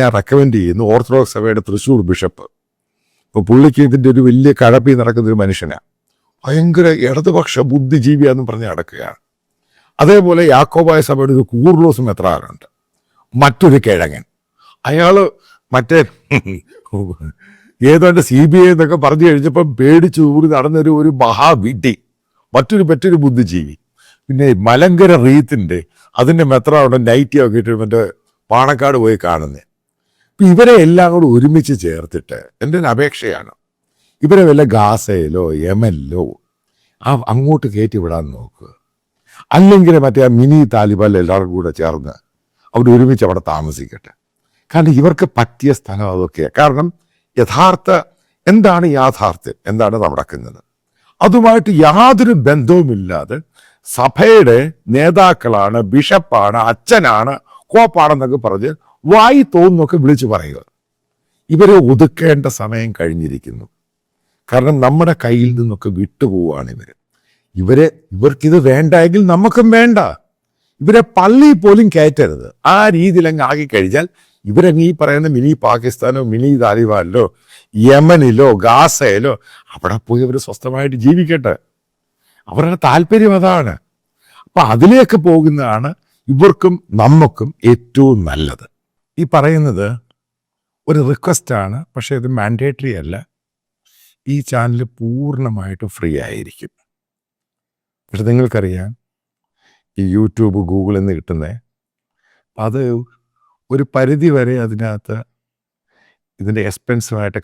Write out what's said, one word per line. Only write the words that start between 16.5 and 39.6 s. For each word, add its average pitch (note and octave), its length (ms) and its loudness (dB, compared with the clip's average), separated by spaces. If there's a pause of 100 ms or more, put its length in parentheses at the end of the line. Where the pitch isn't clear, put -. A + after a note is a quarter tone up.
ഏതാണ്ട് E3 460 4
സി B2+ 120 2 (120)
ബി F3+ 100 4
ഐ F3+ 100 6
എന്നൊക്കെ D#3+ 320 0
പറഞ്ഞു D3 240 2
കഴിഞ്ഞപ്പം D3+ 400 0 (120)
പേടിച്ചു D#3+ 420 2 (140)
ഊറി D#3 180 2
നടന്നൊരു, D3+ 380 -2 (100)
ഒരു D#3 100 0 (100)
മഹാവിഡ്ഢി, A#2 720 0 (640)
മറ്റൊരു, F#3+ 340 0
മറ്റൊരു E3 340 0
ബുദ്ധിജീവി. F2+ 520 -2 (500)
പിന്നെ C3+ 220 -2 (200)
മലങ്കര F3 440 4 (140)
റീത്തിന്റെ, A#2 540 0 (400)
അതിന്റെ E3 320 2
മെത്രാനുണ്ട്, C3 480 2 (100)
നൈറ്റി C3+ 360 0
ഒക്കെ A2+ 160 -2
ഇട്ട് A2 200 -6
മറ്റേ A2 200 -2 (500)
പാണക്കാട് C3+ 520 0
പോയി A2 220 0
കാണുന്നേ. D#2 380 -6 (680)
അപ്പൊ - 120 -2 (100)
ഇവരെ A#3+ 220 6 (120)
എല്ലാം F3 260 4
കൂടെ E3+ 220 2
ഒരുമിച്ച് C#3+ 400 2 (100)
ചേർത്തിട്ട് D#2+ 540 -10 (240)
എൻ്റെ D3+ 180 -4
ഒരു D3 120 -2
അപേക്ഷയാണ്, A#2+ 580 -6 (720)
ഇവരെ F#3+ 240 4
വല്ല D3 140 4 (120)
ഗാസയിലോ F#2 720 -2 (180)
യമനിലോ F2 640 -4 (800)
ആ - 20 -2 (240)
അങ്ങോട്ട് C#3 420 -2
കയറ്റി G#2+ 280 -4
വിടാൻ E2 220 -6 (120)
നോക്കുക. - 320 -20 (880)
അല്ലെങ്കിൽ F#3 380 6 (100)